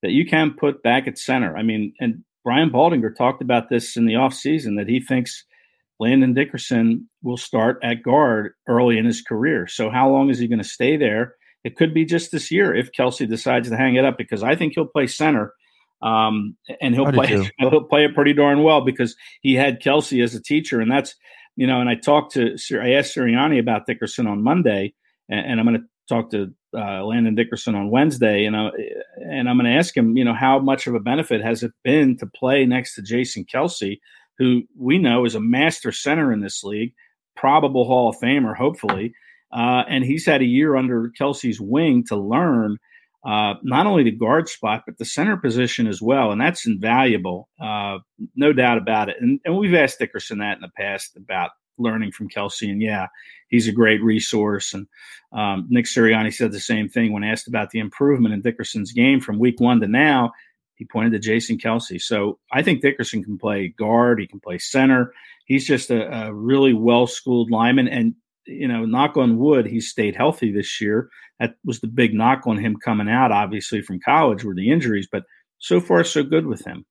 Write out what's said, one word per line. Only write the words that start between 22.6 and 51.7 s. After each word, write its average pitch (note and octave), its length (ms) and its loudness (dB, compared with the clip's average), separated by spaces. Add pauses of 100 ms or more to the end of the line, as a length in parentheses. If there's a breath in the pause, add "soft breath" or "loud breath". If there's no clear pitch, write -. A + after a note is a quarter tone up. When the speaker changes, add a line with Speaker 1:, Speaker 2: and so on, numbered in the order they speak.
Speaker 1:
I B2 100 0
asked C#3 240 0
Sirianni C3 420 2
about A#2 280 -2
Dickerson A#2 400 -4
on G#2 160 -2
Monday, A2+ 500 0 (380)
and, G#2 160 -4
and A#2 140 -2
I'm A2 60 0
gonna A#2 180 0 (220)
talk A#2 260 -4
to, G2 200 -4 (240)
uh, G2+ 280 -6
Landon A2+ 320 0
Dickerson A2+ 400 -2
on G2+ 120 -4
Wednesday, B2 540 2
you G#2+ 80 0
know, G#2+ 220 -2 (520)
and C3+ 240 -4
I'm B2 80 2
gonna A#2+ 140 4
ask D#3+ 260 2
him, A#2 200 2
you C3 80 2
know, A#2 100 2
how C3 240 4
much C3+ 300 0
of B2 80 -4
a A2 40 -2
benefit A#2+ 400 -2
has A2+ 220 -4
it A#2 80 -6 (140)
been C3 340 4
to A2 80 -12
play C3 400 2
next B2 300 -2
to G#2+ 60 -14
Jason A2+ 420 -4
Kelce, B2+ 560 -4 (360 soft breath)
who B2 280 2 (120)
we C3+ 220 2
know B2 260 2
is A2 120 -2
a G#2+ 40 -4
master B2 520 0
center D3 400 -2
in G#2 80 -2
this G2 240 -8
league, G#2 280 -6 (440 soft breath)
probable C#3 500 2
Hall B2 240 2
of A2+ 80 -8
Famer, A#2+ 380 0
hopefully. A#2 580 -4 (380 soft breath)
Uh, B2 360 0
and C3 160 -2
he's D3 220 -2
had C#3+ 160 4
a - 40 4
year C#3 280 2
under B2 340 0 (100)
Kelce's C3+ 420 -4
wing B2 480 2
to G#2+ 80 -4
learn, A2 600 0 (480 soft breath)
uh, G#2+ 380 -2
not C3+ 240 2
only F#3 160 4
the A#2 80 4
guard A#2 380 0
spot, A2 360 -6
but - 140 -18
the A2+ 60 -8
center F#3+ 320 -2
position B2 500 -2
as G2+ 160 -4
well. A#2+ 300 2
And G#2 80 -2
that's E3 260 -2
invaluable, G#2+ 840 0 (120)
uh, G2+ 380 -6 (360)
no D3 180 2
doubt B2 260 2
about G#2+ 300 -2
it. - 120 -8
And, C3 240 2
and E3+ 120 -2
we've G3 180 2
asked D3 260 2
Dickerson A2 380 -8
that G#2 180 -4
in - 40 -20
the F#2 160 -18
past G2 400 -8
about F#2 340 -6 (280)